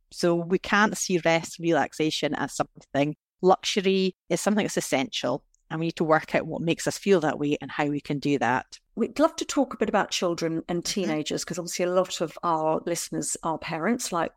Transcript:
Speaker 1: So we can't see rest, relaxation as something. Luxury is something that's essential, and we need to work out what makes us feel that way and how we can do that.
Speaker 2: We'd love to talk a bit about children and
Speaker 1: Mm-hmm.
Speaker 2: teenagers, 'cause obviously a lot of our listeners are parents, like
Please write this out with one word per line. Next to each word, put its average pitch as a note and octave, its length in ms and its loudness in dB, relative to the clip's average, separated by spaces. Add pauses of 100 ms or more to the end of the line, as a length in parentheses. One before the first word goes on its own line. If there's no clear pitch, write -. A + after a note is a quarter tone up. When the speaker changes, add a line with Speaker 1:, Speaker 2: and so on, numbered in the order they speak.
(120)
Speaker 1:
So E3+ 240 2
we E3+ 240 0
can't G#3 380 2
see F3+ 260 0
rest, E3 360 0
relaxation D#3 760 0
as C#3 200 -4
something. D3 600 -2 (260)
Luxury F#3+ 760 4 (140)
is F3 120 0
something G#3+ 240 2
that's - 120 -2
essential, C#3 640 -2 (260)
and D#3+ 100 -6
we E3 80 -2
need D#3+ 80 -4
to - 80 0
work D#3 320 2
out - 100 0
what - 160 -6
makes E3 260 0
us C#3+ 100 -4
feel G3 240 4
that D3 180 0
way D3 220 0
and C#3 100 -12
how D3+ 140 -2
we D3 160 -2
can D3 180 -4
do C#3+ 200 2
that. A#2 380 0 (180)
Speaker 2:
We'd - 240 -2
love D#4+ 180 4
to - 80 -4
talk C4 280 0
a - 40 -14
bit G#3+ 120 -2
about G3+ 220 0
children E3 560 -2
and F3 160 -2
Speaker 1:
Mm-hmm. - 180 -2
Speaker 2:
teenagers, D#3 440 -2
'cause E3+ 120 -8
obviously F3 280 -4
a F3+ 60 0
lot F3+ 300 0
of D#3 220 -6
our D#3+ 420 2
listeners - 580 -4
are D#3+ 140 -2
parents, F3 540 -2
like E3+ 260 -2